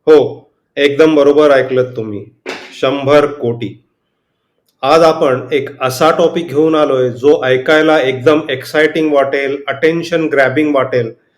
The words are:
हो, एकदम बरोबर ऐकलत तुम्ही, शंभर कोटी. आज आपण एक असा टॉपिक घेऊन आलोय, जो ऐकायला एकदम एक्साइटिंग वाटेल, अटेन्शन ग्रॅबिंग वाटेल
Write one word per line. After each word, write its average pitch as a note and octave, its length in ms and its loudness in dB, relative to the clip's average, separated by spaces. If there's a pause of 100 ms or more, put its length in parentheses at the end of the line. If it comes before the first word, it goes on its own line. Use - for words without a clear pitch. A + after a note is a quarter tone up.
हो, D3 420 2 (280)
एकदम D#3 380 2
बरोबर C#3+ 360 4
ऐकलत B2+ 340 0 (100)
तुम्ही, G#2+ 280 -10 (580)
शंभर C#3+ 440 2
कोटी. A#2+ 440 -6 (1120)
आज D#3+ 200 4
आपण D#3 360 2 (120)
एक C#3+ 180 -2 (120)
असा C3+ 300 0
टॉपिक E3+ 360 -2
घेऊन D#3 280 0
आलोय, C3+ 340 0
जो B2+ 360 0
ऐकायला D#3 540 2
एकदम C3+ 500 0
एक्साइटिंग D#3 640 -2
वाटेल, C#3 440 -2 (100)
अटेन्शन E3 600 -2
ग्रॅबिंग C#3+ 480 0
वाटेल B2+ 360 -2 (260)